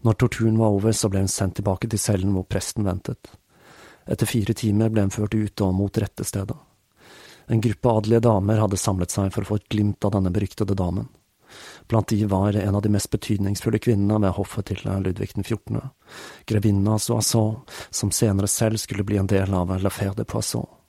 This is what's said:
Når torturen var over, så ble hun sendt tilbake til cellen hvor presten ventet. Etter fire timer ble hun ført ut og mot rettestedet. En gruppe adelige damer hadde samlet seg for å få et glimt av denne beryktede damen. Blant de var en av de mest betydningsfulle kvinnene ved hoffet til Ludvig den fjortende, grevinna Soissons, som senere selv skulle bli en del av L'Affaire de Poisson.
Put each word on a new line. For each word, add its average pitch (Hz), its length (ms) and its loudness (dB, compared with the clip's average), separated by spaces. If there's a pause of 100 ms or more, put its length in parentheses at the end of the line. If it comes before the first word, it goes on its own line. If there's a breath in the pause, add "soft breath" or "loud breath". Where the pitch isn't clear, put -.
Når 113 120 4
torturen 113 440 2
var 110 120 4
over, 101 240 2
så 107 160 0
ble 98 120 2
hun 92 80 0
sendt - 280 -2
tilbake 101 320 -2
til 104 80 -2
cellen 98 360 0
hvor 92 120 -2
presten 104 400 -4
ventet. - 440 -6 (760 loud breath)
Etter - 160 0
fire 107 300 0
timer 110 340 2
ble 110 140 2
hun 98 80 0
ført 107 240 -4
ut 107 260 -2
og 95 140 2
mot 98 260 0
rettestedet. - 540 -6 (960 loud breath)
En 113 100 2
gruppe 117 300 2
adelige 110 320 4
damer 107 400 4
hadde 98 160 0
samlet 92 320 -2
seg 98 240 0
for 104 80 -2
å - 60 -10
få 104 100 0
et - 100 -14
glimt 104 380 0
av 101 80 0
denne 95 180 2
beryktede 101 460 -2
damen. 92 300 -2 (800 loud breath)
Blant 110 220 2
de 107 180 2
var 98 240 2
en 101 240 0
av - 60 -2
de 107 80 2
mest - 180 0
betydningsfulle 101 720 -2
kvinnene 107 400 2
ved 92 140 2
hoffet 98 340 -6
til - 160 -6 (160)
Ludvig 95 320 -4
den 98 100 -4
fjortende, 110 460 -6 (560 loud breath)
grevinna 104 500 2
Soissons, 110 680 0 (240 loud breath)
som - 240 -2
senere 101 340 2
selv 110 320 0
skulle 98 240 -4
bli 104 140 0
en 95 100 0
del 98 240 2
av 92 220 0
L'Affaire 98 400 -2
de 113 100 -4
Poisson. - 400 -6 (240)